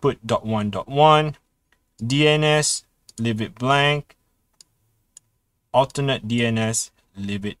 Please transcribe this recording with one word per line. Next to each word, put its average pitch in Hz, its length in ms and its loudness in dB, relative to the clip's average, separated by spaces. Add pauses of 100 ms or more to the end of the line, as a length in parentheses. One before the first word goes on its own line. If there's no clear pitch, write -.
put 131 240 -2
dot 110 200 -2
one 107 260 -2
dot 98 180 -8
one. 151 480 4 (640)
D 139 240 2
N 151 160 2
S, 151 400 0 (360)
leave 113 200 -2
it 113 140 -6
blank. 143 640 0 (1500)
Alternate 131 560 0
D 120 160 0
N 113 140 0
S, 113 320 -2 (260)
leave 101 300 -8
it 101 160 -10